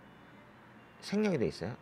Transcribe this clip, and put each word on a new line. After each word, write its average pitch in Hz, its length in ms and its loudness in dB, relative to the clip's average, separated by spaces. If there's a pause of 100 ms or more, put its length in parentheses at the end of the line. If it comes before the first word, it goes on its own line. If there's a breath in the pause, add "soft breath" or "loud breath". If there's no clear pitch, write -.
(1000)
생략이 202 380 2
돼 104 100 2
있어요. - 340 -6